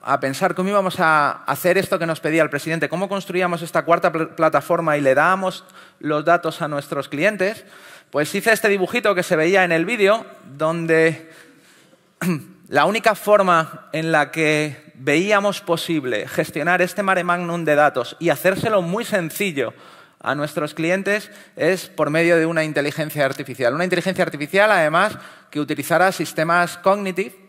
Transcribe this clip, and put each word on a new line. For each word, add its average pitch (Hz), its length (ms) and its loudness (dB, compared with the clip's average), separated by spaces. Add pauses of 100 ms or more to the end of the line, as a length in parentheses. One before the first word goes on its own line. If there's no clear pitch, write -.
a 135 180 0
pensar 151 340 -2
cómo 185 160 -2
íbamos 196 280 0
a 156 460 2
hacer 175 320 0
esto 190 220 0
que 165 80 -4
nos 160 140 -4
pedía 160 220 0
el 147 80 0
presidente, 156 380 -4
cómo 180 200 -4
construíamos 180 540 -4
esta 165 220 -2
cuarta 170 260 4
pl-, 160 160 -4
plataforma 160 720 0
y 147 40 -2
le 135 140 4
dábamos 185 500 2 (340)
los 147 260 -2
datos 170 380 0
a 151 60 -4
nuestros 143 400 -6
clientes, 190 560 -2 (460)
pues 147 240 -2
hice 202 180 2
este 214 160 2
dibujito 202 460 0
que 175 80 0
se 170 140 0
veía 185 280 4
en 170 80 0
el 165 120 2
vídeo, 214 400 2 (320)
donde 160 760 0 (920)
<clears throat> - 480 -6
la 143 180 2
única 214 280 2
forma 190 760 2
en 160 180 -2
la 147 200 2
que 151 640 -2
veíamos 190 640 0
posible 139 680 -4
gestionar 175 540 0
este 180 200 -2
mare 185 220 0
magnum 175 400 -2
de 151 100 2
datos 139 440 2
y 165 120 0
hacérselo 190 520 0
muy 190 220 -4
sencillo 165 680 -4 (480)
a 131 120 -2
nuestros 151 400 -6
clientes 190 560 -2 (260)
es 175 320 0
por 147 220 -2
medio 170 260 4
de 160 100 4
una 165 180 0
inteligencia 147 600 -2
artificial. 131 500 -2
Una 165 100 0
inteligencia 180 400 0
artificial, 196 460 0
además, 175 460 2 (340)
que 147 100 -6
utilizara 160 520 0
sistemas 170 680 0
cognitive 196 560 0 (140)